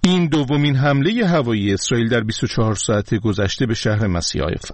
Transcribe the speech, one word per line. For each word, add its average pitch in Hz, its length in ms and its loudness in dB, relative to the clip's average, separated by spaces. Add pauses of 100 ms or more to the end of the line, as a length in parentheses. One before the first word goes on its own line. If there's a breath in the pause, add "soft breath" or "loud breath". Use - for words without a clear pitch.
این 175 240 4
دومین 147 480 0
حمله 147 520 2
هوایی 117 460 0
اسرائیل 117 360 0
در 117 120 2
بیست 110 220 -4
و 117 40 -2
چهار 110 280 0
ساعت 104 400 -2
گذشته 101 500 0
به 113 80 0
شهر 110 340 0
مسیاف 85 680 -2